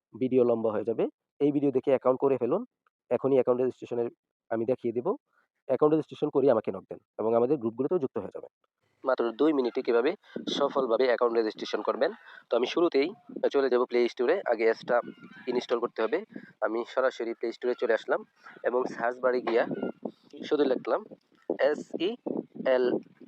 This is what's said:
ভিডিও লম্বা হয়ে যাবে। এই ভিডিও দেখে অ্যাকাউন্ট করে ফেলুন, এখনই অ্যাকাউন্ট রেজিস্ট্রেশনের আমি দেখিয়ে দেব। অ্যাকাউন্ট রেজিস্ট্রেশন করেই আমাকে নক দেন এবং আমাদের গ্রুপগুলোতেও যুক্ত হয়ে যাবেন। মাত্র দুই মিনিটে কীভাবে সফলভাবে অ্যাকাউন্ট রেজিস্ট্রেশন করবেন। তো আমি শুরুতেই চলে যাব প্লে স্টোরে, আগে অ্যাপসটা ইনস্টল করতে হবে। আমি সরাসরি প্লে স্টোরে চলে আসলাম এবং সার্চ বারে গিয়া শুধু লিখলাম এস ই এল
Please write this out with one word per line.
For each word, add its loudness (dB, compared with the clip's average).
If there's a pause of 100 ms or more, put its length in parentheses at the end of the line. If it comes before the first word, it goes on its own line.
(200)
ভিডিও 2
লম্বা 0
হয়ে -2
যাবে। 2 (320)
এই 2
ভিডিও 2
দেখে 0
অ্যাকাউন্ট 2
করে 2
ফেলুন, -2 (440)
এখনই 0
অ্যাকাউন্ট 2
রেজিস্ট্রেশনের -4 (400)
আমি -2
দেখিয়ে -2
দেব। -4 (580)
অ্যাকাউন্ট 2
রেজিস্ট্রেশন -4
করেই 4
আমাকে 2
নক 0
দেন -12 (220)
এবং 2
আমাদের 4
গ্রুপগুলোতেও -2
যুক্ত -4
হয়ে -8
যাবেন। -14 (540)
মাত্র 0
দুই 2
মিনিটে 0
কীভাবে 2 (340)
সফলভাবে 0
অ্যাকাউন্ট 2
রেজিস্ট্রেশন -2
করবেন। 0 (380)
তো 2
আমি 2
শুরুতেই 2 (380)
চলে 2
যাব 4
প্লে 2
স্টোরে, 0
আগে 0
অ্যাপসটা 2 (460)
ইনস্টল -2
করতে -4
হবে। -2 (360)
আমি -2
সরাসরি -2
প্লে -6
স্টোরে -2
চলে 0
আসলাম -2 (380)
এবং 0
সার্চ -4
বারে 0
গিয়া 0 (760)
শুধু 2
লিখলাম 0 (540)
এস 0
ই -2 (480)
এল 2 (340)